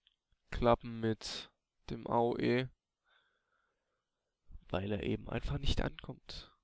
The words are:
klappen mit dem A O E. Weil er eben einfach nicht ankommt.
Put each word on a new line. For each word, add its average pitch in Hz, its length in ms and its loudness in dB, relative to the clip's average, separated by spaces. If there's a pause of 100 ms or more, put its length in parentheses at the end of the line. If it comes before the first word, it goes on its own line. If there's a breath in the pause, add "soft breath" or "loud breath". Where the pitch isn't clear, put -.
(500)
klappen 117 500 2
mit - 500 -2 (400)
dem 113 160 -6
A 117 120 2
O 117 200 2
E. 123 300 4 (2000)
Weil 98 200 -2
er 104 120 -4
eben - 260 -2
einfach - 300 -4
nicht - 240 2
ankommt. - 680 -10 (140)